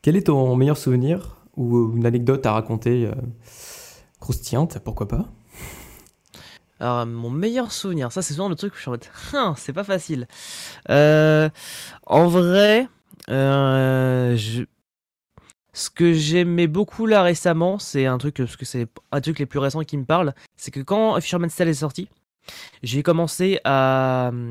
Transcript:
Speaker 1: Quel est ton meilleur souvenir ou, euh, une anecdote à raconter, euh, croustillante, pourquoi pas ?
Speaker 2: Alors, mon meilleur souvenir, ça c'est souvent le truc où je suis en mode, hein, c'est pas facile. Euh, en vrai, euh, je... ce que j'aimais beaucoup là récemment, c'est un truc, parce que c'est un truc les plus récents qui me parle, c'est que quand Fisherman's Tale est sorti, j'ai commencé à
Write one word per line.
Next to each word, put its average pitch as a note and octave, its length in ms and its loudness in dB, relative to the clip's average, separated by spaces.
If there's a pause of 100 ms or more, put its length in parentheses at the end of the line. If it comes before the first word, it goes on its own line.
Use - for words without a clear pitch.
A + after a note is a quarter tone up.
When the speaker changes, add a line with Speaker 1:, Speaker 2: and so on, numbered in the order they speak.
Speaker 1:
Quel D#3 140 4
est G3 100 2
ton C3 300 4
meilleur C#3+ 200 4
souvenir C3+ 600 0 (180)
ou, A#2+ 200 0
euh, A2+ 200 2
une A#2 100 2
anecdote B2 400 2
à G#2+ 60 2
raconter, A2+ 540 0
euh, G#2 80 -4 (1040)
croustillante, - 600 -4
pourquoi G#2 280 -6
pas ? D3+ 240 -4 (1500)
Speaker 2:
Alors, A#2+ 260 -2
mon A#2 240 -8
meilleur A3+ 420 -2
souvenir, D#3 400 -4
ça F#3+ 80 -6
c'est D3 140 -6
souvent F#3+ 140 -4
le E3 80 -4
truc G3+ 180 -8
où - 20 -20
je - 60 -18
suis - 60 -10
en B2+ 40 -6
mode, A2+ 120 -8 (280)
hein, A#3+ 240 0
c'est - 160 -12
pas F#3+ 120 -6
facile. E3 420 -4 (640)
Euh, D#3 580 4 (560)
en D#3 220 4
vrai, G3 600 4 (420)
euh, C3 1040 2
je... A2 280 -4 (1080)
ce - 160 -10
que E3+ 240 4
j'aimais E3+ 540 2
beaucoup G3+ 400 -2
là G#3 160 6
récemment, F3 560 2
c'est C3+ 280 -2
un B2+ 120 0
truc, C#3+ 200 -4
parce B2 180 -4
que - 80 -12
c'est A#2+ 240 -6 (240)
un C#3+ 80 0
truc D#3 180 -4
les C#3+ 80 -2
plus C#3+ 140 -4
récents C#3 220 -2
qui D3+ 140 -6
me C#3 80 -4
parle, D#3+ 300 -2 (220)
c'est - 160 -14
que C#3 80 -10
quand G#3 400 0
Fisherman's E3+ 340 -4
Tale E3+ 140 0
est D#3 60 2
sorti, D3+ 340 -6 (720)
j'ai B2+ 200 -2
commencé E3+ 640 0
à C3 680 2 (180)